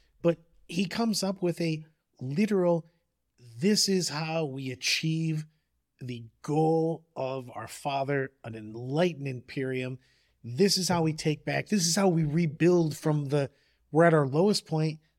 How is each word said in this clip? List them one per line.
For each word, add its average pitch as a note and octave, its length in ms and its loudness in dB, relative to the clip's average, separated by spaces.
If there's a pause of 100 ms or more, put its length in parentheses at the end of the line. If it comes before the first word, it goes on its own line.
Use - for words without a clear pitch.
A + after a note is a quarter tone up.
(220)
but E3+ 160 2 (280)
he F3+ 200 -4
comes A3 360 -2
up G3 200 -4
with F3 180 -2
a D#3+ 240 -4 (360)
literal, F3 680 2 (720)
"This G3 300 2
is F#3 200 2
how D#3+ 380 -2
we C3+ 240 -8
achieve D#3+ 760 -2 (540)
the B2 240 -10 (180)
goal D#3+ 640 0 (100)
of C3 400 -6
our A2 140 -12
father, C#3 640 -2 (120)
an A2+ 120 -10
enlightened C3+ 720 -2
imperium. C3 680 -6 (440)
This D#3+ 340 2
is F#3 120 -2
how F3 140 2
we D#3+ 100 0
take D#3 320 -2
back, C#3 240 -4
this F#3+ 180 0
is E3+ 80 0
how G3 140 4
we E3 160 2
rebuild D#3+ 720 2
from D3+ 300 0
the, C#3 240 0 (420)
we're D#3+ 120 6
at E3 100 6
our D3 120 4
lowest F3 400 2
point, D#3 320 -2 (200)